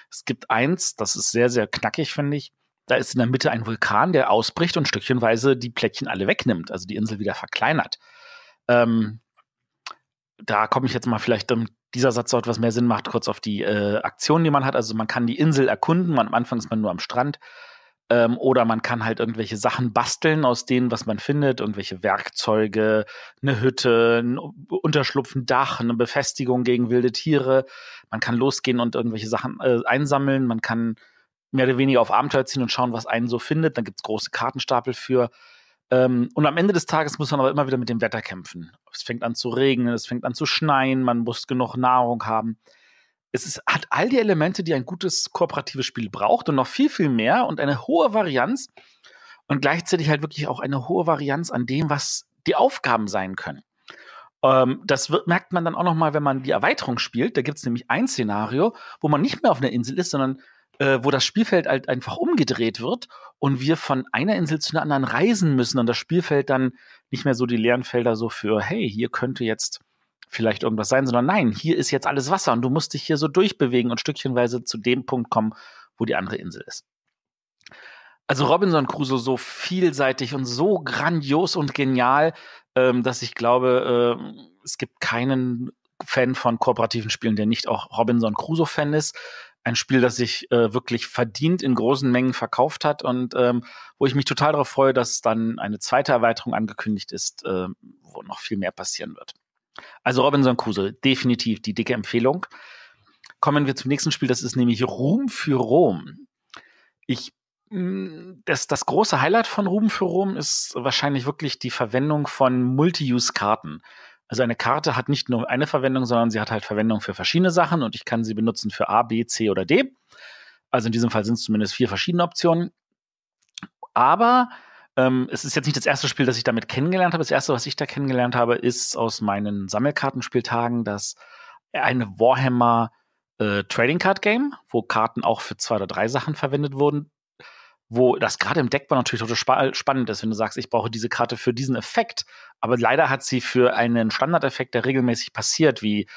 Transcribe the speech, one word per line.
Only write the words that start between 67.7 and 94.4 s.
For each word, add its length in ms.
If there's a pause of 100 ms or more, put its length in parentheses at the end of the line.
Felder 320
so 140
für, 300
hey, 300
hier 200
könnte 340
jetzt 380 (480)
vielleicht 320
irgendwas 280
sein, 180
sondern 180
nein, 260
hier 240
ist 140
jetzt 160
alles 240
Wasser 240
und 80
du 80
musst 240
dich 80
hier 160
so 100
durchbewegen 640
und 100
stückchenweise 640
zu 140
dem 280
Punkt 260
kommen, 220 (440)
wo 80
die 100
andere 200
Insel 320
ist. 180 (1400)
Also 180
Robinson 400
Crusoe 320
so 200
vielseitig 1000
und 100
so 360
grandios 760
und 180
genial, 600 (420)
ähm, 260
dass 220
ich 100
glaube, 840
ähm, 320 (120)
es 140
gibt 240
keinen 680 (340)
Fan 300
von 240
kooperativen 500
Spielen, 260
der 120
nicht 200
auch 300
Robinson 380
Crusoe-Fan 580
ist. 240 (460)
Ein 120
Spiel, 240
das 160
sich, 360
äh, 240
wirklich 320
verdient 560
in 100
großen 360
Mengen 240
verkauft 520
hat 160
und, 340
ähm, 280 (340)
wo 80
ich 80
mich 120
total 260